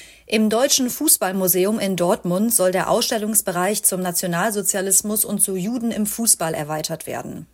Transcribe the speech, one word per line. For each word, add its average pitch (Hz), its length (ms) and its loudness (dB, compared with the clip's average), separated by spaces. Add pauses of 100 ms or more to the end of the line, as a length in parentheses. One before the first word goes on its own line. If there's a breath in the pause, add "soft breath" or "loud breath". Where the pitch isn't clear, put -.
(260 loud breath)
Im 220 240 2
Deutschen 247 400 2
Fußballmuseum 190 880 2
in 196 160 0
Dortmund 180 580 2
soll 185 200 4
der 180 180 0
Ausstellungsbereich 208 920 0
zum 185 160 0
Nationalsozialismus 190 1200 0
und 202 160 -2
zu 190 140 0
Juden 226 380 -2
im 214 140 -2
Fußball 180 480 0
erweitert 156 520 -6
werden. 131 480 -8